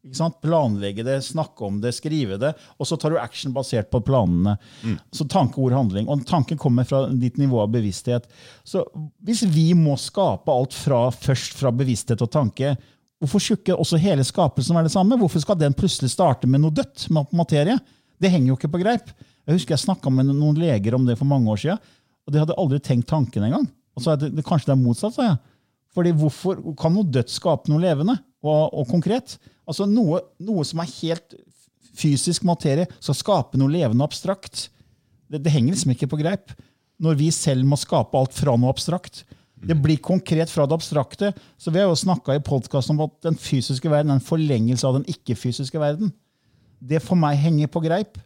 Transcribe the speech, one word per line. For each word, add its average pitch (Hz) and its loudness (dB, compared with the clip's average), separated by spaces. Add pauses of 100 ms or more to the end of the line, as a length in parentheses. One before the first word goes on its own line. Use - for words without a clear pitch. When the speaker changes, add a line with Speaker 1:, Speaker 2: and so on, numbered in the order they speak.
Speaker 1:
ikke 131 -16
sant? 165 -2
Planlegge 110 0
det, 135 -2 (100)
snakke - -8
om 101 -4
det, 120 -4
skrive 143 -4
det, 139 -2 (280)
og 139 -6
så 160 -4
tar 151 -2
du 165 0
action 120 -6
basert 123 -4
på 117 0
planene. 101 2 (260)
Speaker 2:
Mm. 113 -2 (120)
Speaker 1:
Så - -6
tanke, 143 0
ord, 127 0
handling. 110 0
Og 143 -2
tanken 160 0
kommer 127 2
fra 135 0
ditt 123 -2
nivå 131 2
av 107 0
bevissthet. 120 -2 (340)
Så - -4 (400)
hvis 220 -2
vi 160 4
må 151 4
skape 156 -2
alt 131 0
fra, 123 0
først - -4
fra 135 0
bevissthet 123 0
og 117 -2
tanke, 135 0 (460)
hvorfor 170 0
skal 214 0
ikke - 0
også 165 2
hele 156 2
skapelsen 165 0
være 165 2
det - -8
samme? 202 4
Hvorfor 180 2
skal 190 0
den 151 2
plutselig - 0
starte 147 2
med 135 4
noe 156 4
dødt, - -4
ma-, 151 0
materie? 170 2 (420)
Det 185 4
henger 131 4
jo 127 2
ikke 147 -2
på 175 -2
greip. 226 0 (380)
Jeg 156 2
husker 165 0
jeg - -2
snakket 180 0
med 131 4
noen 147 2
leger 113 0
om 131 2
det 120 2
for 143 -2
mange 135 2
år 107 0
siden, 180 -2 (480)
og 147 -4
de 151 4
hadde 160 -2
aldri 143 0
tenkt 120 0
tanken 120 -2
engang. 233 0 (300)
Og 127 -10
så 160 2
er 151 2
det, 147 -4
det, 151 -4
kanskje 165 0
det 139 2
er 127 4
motsatt, 156 0
sa - -2 (100)
jeg. 127 0 (600)
Fordi 175 2
hvorfor 156 -2 (180)
kan 165 -2
noe 202 2
dødt 127 -2
skape - -2
noe 156 2
levende 180 0 (260)
og, 151 0
og 143 -4
konkret? 190 -2 (280)
Altså 196 -4
noe, 196 2 (260)
noe 196 -2
som 160 -6
er 170 -8
helt - -8 (600)
fysisk 156 0
materie 165 0 (160)
skal - -2
skape 156 0
noe 135 2
levende 135 2
abstrakt. - -8 (640)
Det, 147 -6
det 151 4
henger 135 4
liksom 139 0
ikke 143 -4
på 151 -4
greip. 180 -4 (480)
Når 160 2
vi 151 2
selv 131 0
må 139 4
skape 139 0
alt 131 0
fra 127 2
noe 127 2
abstrakt. - -6 (340)
Det 156 -2
blir 151 4
konkret 170 0
fra 147 2
det 160 2
abstrakte. 160 -2 (260)
Så - -6
vi 180 2
har 202 4
jo 165 2
snakket 147 0
i - -10
podcasten 139 -2
om 156 0
at - -16 (140)
den 147 0
fysiske 135 -2
verden 147 2
er 135 4
en - -16
forlengelse 127 0
av 131 2
den 123 -4
ikke-fysiske 131 -6
verden. 151 -2 (680)
Det 151 -2
for 185 0
meg 147 2
henger 151 2
på 170 -2
greip. 190 -2